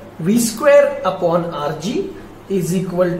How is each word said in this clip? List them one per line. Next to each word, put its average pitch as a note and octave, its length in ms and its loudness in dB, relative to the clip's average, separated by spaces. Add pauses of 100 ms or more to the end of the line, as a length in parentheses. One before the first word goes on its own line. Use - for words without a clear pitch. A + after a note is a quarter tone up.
(200)
V G3 180 2
square C#4 680 4
upon F3 460 0
R D3 320 -4
G A#3+ 320 -4 (340)
is F3+ 280 -2
equal F3+ 340 0 (100)